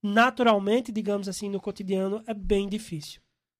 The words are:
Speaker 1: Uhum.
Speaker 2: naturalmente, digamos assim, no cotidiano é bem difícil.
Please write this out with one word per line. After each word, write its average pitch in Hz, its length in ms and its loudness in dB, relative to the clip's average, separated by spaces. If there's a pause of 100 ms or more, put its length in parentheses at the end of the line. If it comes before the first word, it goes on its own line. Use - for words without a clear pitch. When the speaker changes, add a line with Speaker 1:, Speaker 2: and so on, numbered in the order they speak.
Speaker 1:
Uhum. 208 80 -2
Speaker 2:
naturalmente, 233 800 4
digamos 202 380 -2
assim, 202 200 -6
no 196 120 -4
cotidiano 196 640 -2
é 226 80 -6
bem 202 340 0
difícil. 185 540 -8 (380)